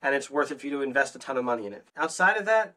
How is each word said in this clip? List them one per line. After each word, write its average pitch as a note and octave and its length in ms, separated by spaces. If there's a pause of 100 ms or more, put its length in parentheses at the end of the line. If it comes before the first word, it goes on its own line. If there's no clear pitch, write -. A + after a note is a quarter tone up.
and C#3 140
it's - 160
worth C#3+ 220
it C3 80
for C#3 80
you C#3+ 60
to C#3 80
invest C3+ 340
a - 20
ton C3+ 180
of B2 80
money A#2 220
in G2+ 60
it. G#2 120 (120)
Outside F3+ 400
of G3+ 100
that, G#3+ 300